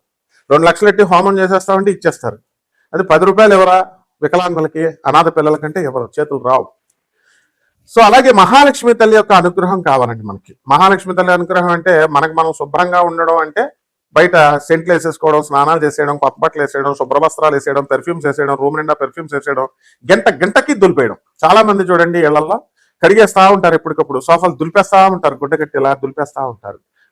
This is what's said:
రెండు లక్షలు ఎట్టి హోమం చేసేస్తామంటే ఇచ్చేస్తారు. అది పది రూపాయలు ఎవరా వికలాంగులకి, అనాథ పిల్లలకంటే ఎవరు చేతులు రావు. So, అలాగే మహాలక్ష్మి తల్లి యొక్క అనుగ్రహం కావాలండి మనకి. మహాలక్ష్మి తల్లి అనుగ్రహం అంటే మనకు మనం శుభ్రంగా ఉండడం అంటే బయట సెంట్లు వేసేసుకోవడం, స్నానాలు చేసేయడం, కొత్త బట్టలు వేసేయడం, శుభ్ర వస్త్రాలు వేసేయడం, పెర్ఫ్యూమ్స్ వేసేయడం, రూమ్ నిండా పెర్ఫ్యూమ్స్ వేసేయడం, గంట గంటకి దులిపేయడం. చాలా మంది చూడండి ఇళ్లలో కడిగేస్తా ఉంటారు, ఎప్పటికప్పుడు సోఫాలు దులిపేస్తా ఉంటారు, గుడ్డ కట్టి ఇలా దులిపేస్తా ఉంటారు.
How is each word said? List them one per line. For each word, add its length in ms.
రెండు 140
లక్షలు 240
ఎట్టి 140
హోమం 360
చేసేస్తామంటే 520
ఇచ్చేస్తారు. 460
అది 100
పది 220
రూపాయలు 280
ఎవరా 340
వికలాంగులకి, 680
అనాథ 400
పిల్లలకంటే 560
ఎవరు 260
చేతులు 280
రావు. 200
So, 60
అలాగే 280
మహాలక్ష్మి 640
తల్లి 220
యొక్క 180
అనుగ్రహం 480
కావాలండి 420
మనకి. 320
మహాలక్ష్మి 480
తల్లి 180
అనుగ్రహం 380
అంటే 360
మనకు 260
మనం 200
శుభ్రంగా 480
ఉండడం 360
అంటే 320
బయట 220
సెంట్లు 360
వేసేసుకోవడం, 500
స్నానాలు 420
చేసేయడం, 320
కొత్త 220
బట్టలు 220
వేసేయడం, 320
శుభ్ర 320
వస్త్రాలు 280
వేసేయడం, 300
పెర్ఫ్యూమ్స్ 420
వేసేయడం, 300
రూమ్ 220
నిండా 160
పెర్ఫ్యూమ్స్ 400
వేసేయడం, 340
గంట 180
గంటకి 440
దులిపేయడం. 420
చాలా 180
మంది 200
చూడండి 360
ఇళ్లలో 420
కడిగేస్తా 460
ఉంటారు, 260
ఎప్పటికప్పుడు 440
సోఫాలు 340
దులిపేస్తా 540
ఉంటారు, 280
గుడ్డ 240
కట్టి 180
ఇలా 160
దులిపేస్తా 520
ఉంటారు. 340